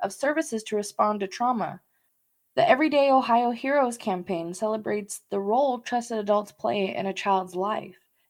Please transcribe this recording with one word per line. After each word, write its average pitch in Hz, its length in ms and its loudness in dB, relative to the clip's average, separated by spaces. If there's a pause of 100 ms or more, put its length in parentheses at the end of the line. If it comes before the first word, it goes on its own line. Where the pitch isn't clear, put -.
of 196 120 -2
services 294 500 -2
to 214 140 -4
respond 208 420 0
to 196 80 -2
trauma. 196 540 -2 (720)
The - 160 4
Everyday 277 400 4
Ohio 240 400 4
Heroes 254 480 0
campaign 180 560 -4
celebrates 214 760 -4
the 202 100 -2
role 247 400 2
trusted 240 380 -4
adults 208 340 0
play 202 420 -2
in - 120 -4
a 196 60 -2
child's 185 440 -2
life 196 420 -4 (320)